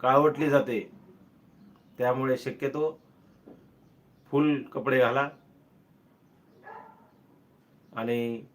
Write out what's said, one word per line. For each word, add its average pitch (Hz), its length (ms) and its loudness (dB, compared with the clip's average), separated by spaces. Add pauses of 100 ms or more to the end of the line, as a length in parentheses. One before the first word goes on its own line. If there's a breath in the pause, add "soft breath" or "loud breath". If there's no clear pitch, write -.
काळवटली 143 500 4
जाते. 123 300 2 (1160)
त्यामुळे 127 380 0
शक्यतो 139 640 -4 (1300)
फुल 147 320 0
कपडे 131 360 -2
घाला 127 300 2 (2750)
आणि 117 480 -4 (100)